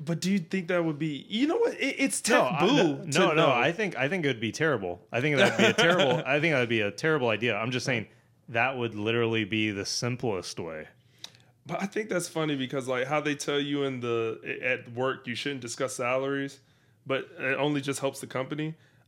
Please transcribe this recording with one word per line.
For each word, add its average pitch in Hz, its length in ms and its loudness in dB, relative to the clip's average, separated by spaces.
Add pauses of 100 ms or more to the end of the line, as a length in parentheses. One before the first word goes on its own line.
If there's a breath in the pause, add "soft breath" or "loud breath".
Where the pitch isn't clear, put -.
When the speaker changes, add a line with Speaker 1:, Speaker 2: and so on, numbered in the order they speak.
Speaker 1:
But 160 200 -4
do 185 120 0
you 202 60 2
think 175 300 -4
that 175 160 2
would 156 140 -2
be, 147 300 -4
you 226 180 0
know 339 120 2
what? 466 160 2
It, 269 240 -2
it's - 300 0
Speaker 2:
No, 220 180 4
I, 127 120 0
Speaker 1:
taboo 165 80 4
Speaker 2:
no, 196 380 4
Speaker 1:
to 143 140 0
Speaker 2:
no, 180 100 6
no, 156 60 4
Speaker 1:
know. 156 180 6
Speaker 2:
I 127 200 4
think, 202 240 -4
I 131 120 0
think 175 160 -2
it 143 40 2
would 123 120 -2
be 107 120 0
terrible. 101 600 -2
I 120 80 0
think 147 160 2
that - 160 6
would - 60 -2
be 208 120 6
a - 20 4
Speaker 1:
<laughs> - 140 4
Speaker 2:
terrible, 170 400 4
I 143 140 2
think 156 140 2
that 131 60 4
would 120 80 2
be 117 120 2
a 101 100 0
terrible 139 380 0
idea. 110 280 2
I'm 113 140 -2
just 127 160 -2
saying 120 200 0 (440 soft breath)
that 127 280 0
would 117 160 -4
literally 113 500 0
be 107 280 0
the 98 120 -4
simplest 120 720 -4
way. 80 300 -10 (760 loud breath)
Speaker 1:
But 165 160 -6
I 196 40 -2
think 214 220 -6
that's 175 200 -2
funny 156 280 -2
because, 131 320 -4
like, 127 180 0
how 151 140 0
they 147 140 0
tell 143 260 -2
you 143 240 -2
in 131 160 -4
the, 117 640 -4
at 123 300 -2
work 127 340 -2
you 120 80 -6
shouldn't 139 260 -6
discuss 123 360 -6
salaries, 135 640 -2 (460 soft breath)
but 131 220 -4 (100)
it 135 200 -2
only 143 240 0
just 135 180 -4
helps 135 200 -4
the 131 60 -10
company. 151 480 -6 (340 soft breath)